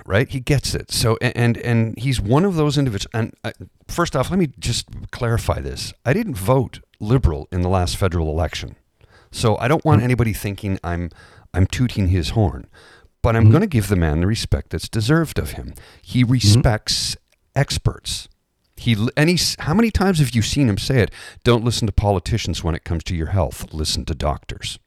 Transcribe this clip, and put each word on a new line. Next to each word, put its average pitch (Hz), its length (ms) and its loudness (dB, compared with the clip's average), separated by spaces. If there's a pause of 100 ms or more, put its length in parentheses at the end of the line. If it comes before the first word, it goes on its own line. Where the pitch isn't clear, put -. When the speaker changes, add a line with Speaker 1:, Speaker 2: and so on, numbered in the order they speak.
Speaker 1:
right? 110 240 2
He 135 120 -6
gets 131 340 0
it. - 160 -8
So, 113 320 0
a-, 123 160 -2
and, 120 200 2
and 113 380 0
he's 120 240 -2
one 120 240 2
of 202 120 0
those 147 200 2
individuals. 127 380 -2
And, 110 200 -4 (100)
uh, 113 80 -8 (360)
first - 260 -2
off, 131 160 0
let 175 80 0
me 170 100 2 (100)
just - 300 -4 (220)
clarify 113 500 -2
this. 67 340 -10 (100)
I 123 80 2
didn't 190 240 -2
vote 110 440 0 (200)
Liberal 104 500 0
in 90 120 -2
the 90 80 0
last 92 260 0
federal 85 320 0
election. 78 480 -4 (560)
So 107 240 2
I 120 120 -2
don't 151 180 2
want 151 140 6
Speaker 2:
Mm-hmm. 117 40 2
Speaker 1:
anybody 123 300 2
thinking 98 500 -4
I'm, 87 260 -4 (440)
I'm 92 120 4
tooting 113 420 0
his 87 220 0
horn, 78 360 0 (540)
but 117 140 2
I'm 113 100 6
Speaker 2:
Mm-hmm. 107 80 10
Speaker 1:
gonna 175 140 6
give 117 220 0
the 101 80 2
man 80 240 2
the 87 80 2
respect 107 420 -2
that's - 180 -6
deserved 139 520 0
of 76 120 -6
him. - 220 -12 (280)
He - 200 0
Speaker 2:
Mm-hmm. 117 100 2
Speaker 1:
respects 110 840 2 (400)
experts. - 720 -4 (480)
He - 180 0
l-, 107 220 0
and 151 120 4
he's, - 300 0
how - 160 -4
many 226 160 2
times 185 300 2
have 123 160 0
you 110 60 4
seen 139 260 2
him 98 100 0
say 131 220 0
it? 92 100 2 (320)
"Don't 117 220 4
listen 117 240 0
to 95 40 -2
politicians 101 680 0
when 80 140 -2
it - 80 -16
comes 85 200 -4
to 90 120 -4
your 80 120 -4
health. 82 440 -2
Listen 78 320 -4
to - 100 -6
doctors." - 720 -6